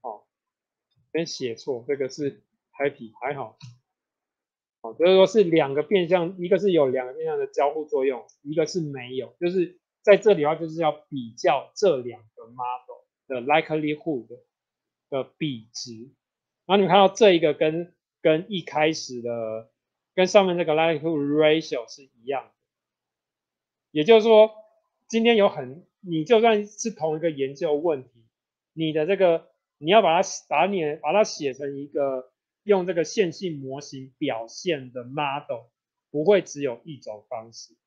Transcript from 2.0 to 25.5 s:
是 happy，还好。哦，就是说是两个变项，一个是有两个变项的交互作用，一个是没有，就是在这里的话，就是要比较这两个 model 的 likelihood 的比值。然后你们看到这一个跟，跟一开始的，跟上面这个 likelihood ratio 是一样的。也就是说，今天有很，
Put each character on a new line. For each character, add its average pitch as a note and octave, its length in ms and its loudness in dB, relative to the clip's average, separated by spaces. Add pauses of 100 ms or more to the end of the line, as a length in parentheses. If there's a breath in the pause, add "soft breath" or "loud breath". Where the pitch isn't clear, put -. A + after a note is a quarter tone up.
是 C#3 340 -8 (340)
happy， C#3 440 -6
还 C#3 140 -6
好。 A#2+ 220 -14 (1300)
哦， A2+ 160 -14
就 D#3+ 80 4
是 F#3 80 6
说 F#3+ 120 8
是 G3+ 180 4
两 D#3 280 0
个 D3 100 -2
变 F3 280 0
项， F3+ 280 0
一 F3 80 -8
个 F#3 120 2
是 G3 120 0
有 D3+ 180 2
两 B2+ 180 -2
个 B2+ 80 -12
变 - 100 -10
项 D#3 140 -4
的 C#3 80 -4
交 C#3+ 260 0
互 D3+ 140 -8
作 C3+ 180 -4
用， B2 220 -4 (160)
一 D3 120 -10
个 D#3+ 120 0
是 F3 160 -6
没 C3 340 -10
有， A#2+ 240 -10
就 F3 80 -2
是 F3 320 -4 (220)
在 G3+ 160 8
这 G3+ 160 4
里 D#3+ 80 -2
的 D3 80 2
话， D#3+ 60 -2
就 D#3+ 120 -8
是 D#3+ 100 -12
要 D#3 140 0
比 B2+ 400 -12
较 D3 420 -2
这 F3+ 220 2
两 A#2+ 240 -10 (140)
个 A#2 140 -20
model B2 520 -12 (260)
的 B2+ 140 -6
likelihood D3+ 880 -4 (800)
的 C3 160 -4 (140)
比 A#2+ 340 -8
值。 A#2+ 400 -16 (540)
然 F#3 100 2
后 - 0 -
你 G#3 60 6
们 F#3 60 2
看 F3+ 100 6
到 G3 100 8
这 G3 240 6
一 E3+ 80 4
个 D#3 140 2
跟， D#3+ 400 -2 (260)
跟 D#3+ 300 2
一 F#3+ 100 -6
开 D#3 320 -2
始 B2+ 300 -10
的， A2+ 480 -8 (440)
跟 F#3 120 2
上 G3 180 6
面 F3 140 -2
这 F3 80 -2
个 D#3 80 0
likelihood D#3 600 0
ratio D3+ 560 0
是 - 120 -20
一 A#2+ 240 -20
样 C3 180 -6
的。 A2 80 -20 (1400)
也 D3+ 140 -2
就 A3+ 120 8
是 A3 60 6
说， A3 280 8 (580)
今 A3+ 160 0
天 A#3 120 6
有 G3+ 120 4
很， D3 380 -10 (140)